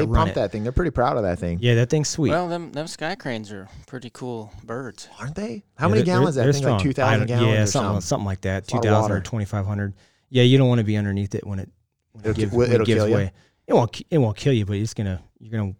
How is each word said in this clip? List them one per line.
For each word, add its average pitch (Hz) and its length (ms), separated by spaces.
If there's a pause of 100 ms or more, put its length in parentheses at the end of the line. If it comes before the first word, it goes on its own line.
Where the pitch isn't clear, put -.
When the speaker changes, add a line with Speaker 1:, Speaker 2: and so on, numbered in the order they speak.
Speaker 1:
that 151 60
run 135 200
Speaker 2:
pump - 40
Speaker 1:
it. - 40
Speaker 2:
that 110 180
thing. 107 100
They're 123 80
pretty 175 200
proud 127 260
of 110 60
that 87 160
thing. 87 200
Speaker 1:
Yeah, 120 160
that 120 140
thing's 151 180
sweet. 147 220
Speaker 3:
Well, 175 180
them, 170 240
them 156 160
Sky 165 280
Cranes 110 360
are 98 160 (200)
pretty 120 240
cool 113 420 (100)
birds. 117 460 (100)
Speaker 2:
Aren't 135 160
they? 214 280 (120)
How 147 120
Speaker 1:
Yeah, 208 80
Speaker 2:
many 220 80
Speaker 1:
they're, - 20 (100)
Speaker 2:
gallons 135 140
is 139 60
Speaker 1:
they're 120 100
Speaker 2:
that 139 80
thing? 139 100
Like 131 60
Speaker 1:
strong. 107 100
Speaker 2:
two 127 140
thousand 127 200
Speaker 1:
I 110 40
don't, 107 100
Speaker 2:
gallons 117 280
Speaker 1:
yeah, 107 80
Speaker 2:
or - 20
Speaker 1:
something, 104 240
Speaker 2:
something? - 120
Speaker 1:
something 110 240
like 95 160
that. 95 220
Speaker 2:
It's - 80
a 120 40
lot 120 40
of 117 40
Speaker 1:
Two 107 60
thousand 104 220
or 95 40
Speaker 2:
water. 90 80
Speaker 1:
twenty-five 101 420
hundred. 101 280 (360)
Yeah, 127 140
you 127 140
don't 127 120
wanna 120 160
be 107 100
underneath 101 400
it - 100
when 98 140
it, - 100 (440)
when 107 100
it 110 60
Speaker 2:
It'll 107 60
ki-, 110 80
Speaker 1:
gives, 101 100
Speaker 2:
will, 120 60
Speaker 1:
when 120 100
it 120 60
Speaker 2:
it'll 107 100
Speaker 1:
gives 110 160
Speaker 2:
kill 107 80
you? 110 60
Speaker 1:
way. 98 160 (360)
It 175 60
won't 120 180
ki-, - 200
it 170 80
won't 110 180
kill 143 160
you, 104 120
but 98 120
it's 107 160
gonna, 95 280 (180)
you're 110 120
gonna 104 280